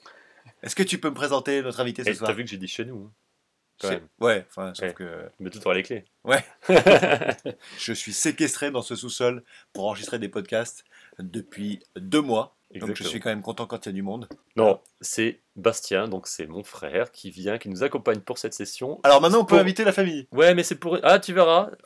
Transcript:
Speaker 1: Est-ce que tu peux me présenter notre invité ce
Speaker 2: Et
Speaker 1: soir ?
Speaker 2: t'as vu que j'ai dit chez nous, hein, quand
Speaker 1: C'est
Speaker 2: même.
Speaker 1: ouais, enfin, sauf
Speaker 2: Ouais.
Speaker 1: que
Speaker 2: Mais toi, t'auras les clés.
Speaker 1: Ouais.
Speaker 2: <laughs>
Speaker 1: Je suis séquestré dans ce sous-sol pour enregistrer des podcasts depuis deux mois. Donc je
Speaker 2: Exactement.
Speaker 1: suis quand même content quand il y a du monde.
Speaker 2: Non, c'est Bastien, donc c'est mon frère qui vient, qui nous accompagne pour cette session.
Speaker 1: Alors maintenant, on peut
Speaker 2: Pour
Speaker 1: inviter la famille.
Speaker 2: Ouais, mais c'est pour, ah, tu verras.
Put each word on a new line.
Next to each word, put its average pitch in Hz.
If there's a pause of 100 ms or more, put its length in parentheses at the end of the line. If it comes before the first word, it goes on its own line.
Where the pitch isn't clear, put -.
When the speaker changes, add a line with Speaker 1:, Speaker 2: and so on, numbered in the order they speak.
(640)
Speaker 1:
Est-ce -
que 196
tu -
peux 156
me 139
présenter 139
notre 127
invité 117
ce 107
Speaker 2:
Et -
Speaker 1:
soir ? 110
Speaker 2:
t'as 110
vu 117
que 113
j'ai 104
dit 92
chez -
nous, 98
hein, 104 (680)
quand 98
Speaker 1:
C'est 92
Speaker 2:
même. 82 (140)
Speaker 1:
ouais, 110
enfin, 92
sauf -
Speaker 2:
Ouais. 87
Speaker 1:
que 82 (160)
Speaker 2:
Mais 92
toi, 107
t'auras 92
les 95
clés. 107 (180)
Speaker 1:
Ouais. 139 (240)
Speaker 2:
<laughs> 160 (420)
Speaker 1:
Je -
suis 107
séquestré 147
dans 127
ce 117
sous-sol 123 (300)
pour 101
enregistrer 107
des 101
podcasts 110 (340)
depuis 98 (160)
deux 95
mois. 123 (180)
Donc 92
je -
Speaker 2:
Exactement. 98
Speaker 1:
suis 113
quand 120
même 107
content 113
quand 113
il 110
y -
a -
du 95
monde. 101 (300)
Speaker 2:
Non, 110 (180)
c'est - (160)
Bastien, 101
donc 95
c'est -
mon 82
frère 80
qui -
vient, 95
qui 107
nous 95
accompagne 120
pour 120
cette -
session. 127
Speaker 1:
Alors 139
maintenant, 180
on 196
peut 190
Speaker 2:
Pour 175
Speaker 1:
inviter 190
la 196
famille. 165
Speaker 2:
Ouais, 165
mais 175
c'est 165
pour, 170
ah, 190
tu 196
verras. 165 (160)